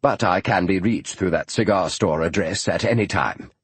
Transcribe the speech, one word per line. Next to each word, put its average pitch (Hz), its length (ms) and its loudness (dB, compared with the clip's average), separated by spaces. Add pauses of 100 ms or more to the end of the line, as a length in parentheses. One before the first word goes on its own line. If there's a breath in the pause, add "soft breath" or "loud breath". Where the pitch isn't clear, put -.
but 127 160 2
I 95 180 2
can 98 260 2
be 95 120 2
reached 104 380 -2
through 92 140 0
that 80 200 -2
cigar 98 400 2
store 80 320 0
address 82 460 -2
at 87 160 -2
any 110 240 0
time - 420 -4 (140)